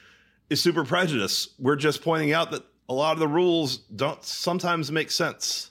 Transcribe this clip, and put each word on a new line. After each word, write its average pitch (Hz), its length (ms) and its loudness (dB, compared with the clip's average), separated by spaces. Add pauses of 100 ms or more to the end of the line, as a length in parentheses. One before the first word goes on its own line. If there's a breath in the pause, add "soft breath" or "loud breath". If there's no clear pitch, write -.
(500 soft breath)
is 147 120 0
super 165 220 2
prejudiced. 143 640 0 (100)
We're 135 180 2
just 143 260 0
pointing 160 300 2
out 160 180 0
that 151 120 -8 (260)
a 127 60 -4
lot 151 200 2
of 160 40 -4
the 160 100 2
rules 165 500 2
don't 135 460 -4
sometimes 170 680 -2
make 156 180 -2
sense. - 600 -4